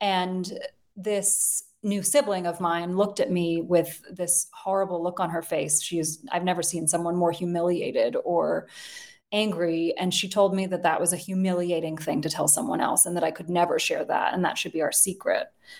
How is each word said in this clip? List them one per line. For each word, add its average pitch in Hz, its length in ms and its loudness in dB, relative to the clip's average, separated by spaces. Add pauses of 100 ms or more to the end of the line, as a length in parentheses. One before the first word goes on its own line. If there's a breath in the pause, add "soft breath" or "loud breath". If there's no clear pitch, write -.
And 185 580 0 (420)
this 196 640 0 (220)
new 202 180 0
sibling 196 420 2
of 175 160 -2
mine 175 360 0
looked 202 240 2
at - 100 2
me 170 300 2
with 170 500 2
this 175 420 -2
horrible 190 480 -2
look 175 200 -2
on 175 100 0
her 170 120 -2
face. 151 380 0
She's, 156 380 -2 (140)
I've 175 100 0
never 180 180 0
seen 165 280 -2
someone 170 260 0
more 175 160 4
humiliated 170 920 0
or 165 420 0 (640 loud breath)
angry. 170 640 0
And 180 160 0
she - 160 -2
told 190 280 4
me 190 100 0
that 185 160 -2
that 160 180 2
was 175 120 2
a 180 40 -2
humiliating 175 840 0
thing 156 240 -2
to 156 60 -2
tell 147 200 0
someone - 320 2
else - 260 2
and 175 80 -4
that 170 80 0
I 160 80 2
could 165 180 -8
never 175 300 2
share 156 280 0
that - 280 0
and 180 100 2
that - 140 0
should - 140 -6
be 160 100 -2
our 151 80 0
secret. - 560 2 (340 loud breath)